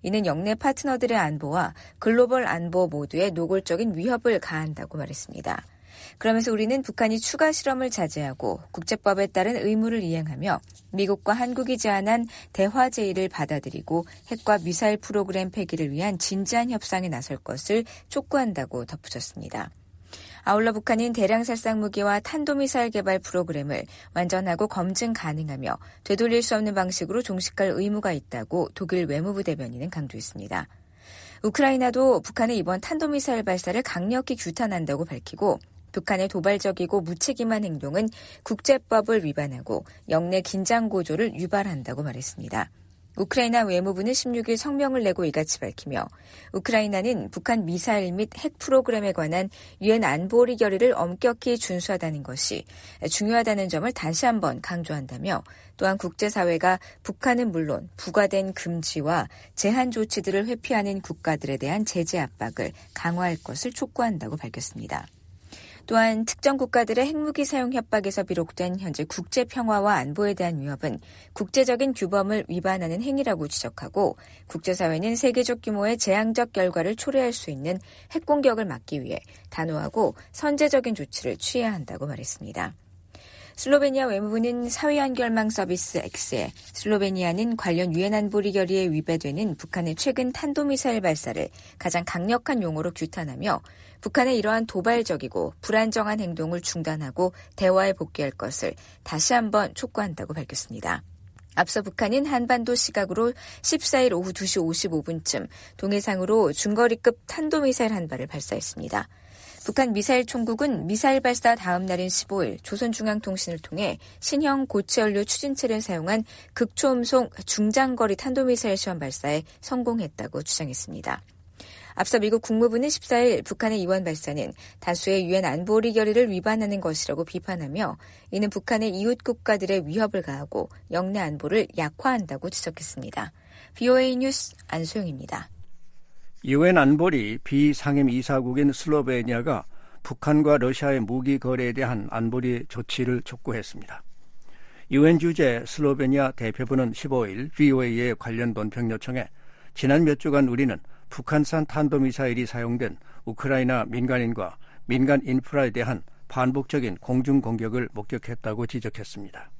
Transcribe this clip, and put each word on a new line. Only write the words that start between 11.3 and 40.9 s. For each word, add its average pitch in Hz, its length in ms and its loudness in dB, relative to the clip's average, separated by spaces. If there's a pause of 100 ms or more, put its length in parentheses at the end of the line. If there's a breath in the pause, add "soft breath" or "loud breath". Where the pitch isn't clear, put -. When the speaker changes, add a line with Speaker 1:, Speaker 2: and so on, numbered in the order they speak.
Speaker 1:
한국이 247 440 -2
제안한 220 500 2 (260 loud breath)
대화 233 360 2
제의를 190 400 0
받아들이고 156 760 -4 (220 loud breath)
핵과 214 320 2
미사일 196 380 0
프로그램 190 520 -2
폐기를 160 420 -4
위한 180 280 -2
진지한 233 500 0
협상에 185 400 -2
나설 139 280 -6
것을 214 480 -2 (240 loud breath)
촉구한다고 165 760 -2
덧붙였습니다. - 840 -10 (720 loud breath)
아울러 214 300 4
북한은 226 400 0
대량 226 300 4
살상 226 360 -2
무기와 202 400 0
탄도미사일 277 720 0
개발 190 280 0
프로그램을 156 680 -4 (280 loud breath)
완전하고 190 540 0
검증 190 460 -2
가능하며 151 640 -4 (260 loud breath)
되돌릴 233 400 2
수 226 120 2
없는 214 200 0
방식으로 185 480 0
종식할 190 460 -2
의무가 202 420 0
있다고 139 640 -4
독일 180 300 -2
외무부 175 380 -2
대변인은 135 460 -4
강조했습니다. 110 800 -8 (760 loud breath)
우크라이나도 254 760 4
북한의 233 360 0
이번 185 220 0
탄도미사일 285 640 0
발사를 185 380 0
강력히 247 540 -2
규탄한다고 175 720 -2
밝히고 - 540 -2 (320)
북한의 190 360 0
도발적이고 190 720 0
무책임한 214 640 0
행동은 170 460 -2 (340 loud breath)
국제법을 226 800 2
위반하고 139 600 -4 (240 loud breath)
영내 175 320 2
긴장 214 480 0
고조를 185 460 0